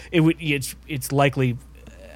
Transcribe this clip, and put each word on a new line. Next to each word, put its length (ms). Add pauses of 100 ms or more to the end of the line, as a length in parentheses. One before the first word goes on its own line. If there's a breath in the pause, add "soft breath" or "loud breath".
(120)
It 100
would, 180
it's, 360 (120)
it's 240
likely, 460 (580)